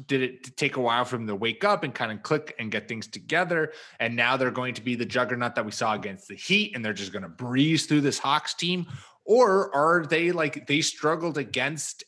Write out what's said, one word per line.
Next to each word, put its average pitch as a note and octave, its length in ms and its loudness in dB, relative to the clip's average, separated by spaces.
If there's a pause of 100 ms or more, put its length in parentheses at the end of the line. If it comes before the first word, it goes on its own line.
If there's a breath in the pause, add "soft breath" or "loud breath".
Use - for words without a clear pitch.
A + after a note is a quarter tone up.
did C3+ 160 2
it B2+ 200 -6
t-, B2+ 100 -16
take C#3 240 -2
a C3 40 0
while B2 240 2
for B2 120 -4
them A2+ 100 -6
to G#2 80 -2
wake A2+ 280 -2
up G3+ 200 2
and C#3 100 -6
kind A2+ 180 -4
of G#2 120 -10
click D3+ 340 -2
and A2 140 -6
get G#2 160 -4
things A2 180 -8
together? D#3+ 680 -2 (260 loud breath)
And A#2 160 0
now A#2+ 220 4
they're B2+ 120 2
going B2+ 240 -4
to - 80 -10
be B2 140 -2
the A#2 100 -2
juggernaut A#2+ 480 0
that A#2 120 -2
we G#2+ 60 -8
saw A2 220 0
against G2 340 -6
the G2+ 60 -16
Heat, G#3 420 0
and A#2+ 80 -6
they're A2 80 -2
just G2 220 -8
gonna F#2+ 160 -8
breeze C3+ 560 2
through D3 160 4
this C#3 160 2
Hawks C#3+ 380 0
team? F3 320 -2 (360 loud breath)
Or G3+ 520 6
are D#3+ 320 4
they, E3 240 2
like, D#3 340 -2
they D3 160 2
struggled D#3+ 560 0
against C3+ 720 -4